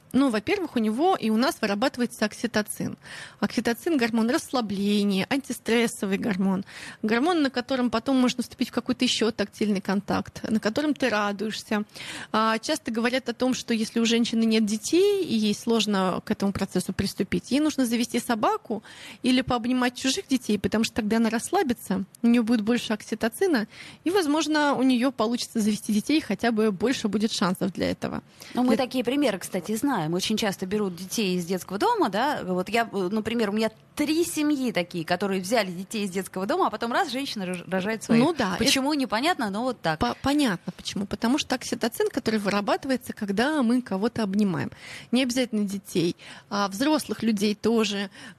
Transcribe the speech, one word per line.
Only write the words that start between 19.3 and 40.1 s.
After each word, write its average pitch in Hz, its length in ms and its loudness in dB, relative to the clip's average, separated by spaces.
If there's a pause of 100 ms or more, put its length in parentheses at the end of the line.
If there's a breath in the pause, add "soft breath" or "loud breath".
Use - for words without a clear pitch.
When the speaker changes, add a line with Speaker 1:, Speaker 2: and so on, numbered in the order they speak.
Speaker 1:
пообнимать 247 540 0
чужих 269 320 -2
детей, 233 320 0
потому 214 260 0
что - 100 -6
тогда 220 220 0
она 233 120 2
расслабится, 233 760 0 (160)
у 233 60 2
неё 240 160 6
будет 226 180 2
больше 220 320 0
окситоцина, 226 760 0 (380 loud breath)
и, 311 60 0
возможно, 302 640 2
у 240 80 2
неё 262 280 4
получится 233 480 -2
завести 208 320 0
детей, 285 300 2
хотя 233 300 -2
бы 214 200 2
больше 214 360 0
будет 208 240 0
шансов 185 420 0
для - 160 -2
этого. - 320 -4 (320 loud breath)
Speaker 2:
Ну, 240 80 0
мы 247 140 4
Speaker 1:
Для 254 100 2
Speaker 2:
такие 247 180 -2
примеры, 240 360 0
кстати, 196 360 -6
знаем. 226 280 0 (100)
Очень 185 240 0
часто 196 280 -2
берут 196 300 -2
детей 185 420 -2
из 175 80 -2
детского 185 340 -4
дома, 392 300 2
да. 226 340 0
Вот 180 260 -2
я, 226 220 0
э, 185 200 -2
например, 220 380 0
у 196 40 -2
меня 220 180 0 (240)
три 311 300 2
семьи 294 480 0
такие, 175 320 -2
которые 190 360 0
взяли 196 300 0
детей 196 320 -6
из 196 80 -4
детского 185 340 -6
дома, 311 220 2
а - 20 0
потом 233 220 -4
раз, 320 200 0
женщина 247 340 -4
рож-, 175 260 -6
рожает 190 320 -2
своих. 233 180 4
Speaker 1:
Ну 330 120 4
да, 208 260 -2
Speaker 2:
Почему, 269 340 2
непонятно, 262 560 0
но 208 140 -4
вот 262 180 -4
так. 160 180 0
Speaker 1:
По-, 240 220 0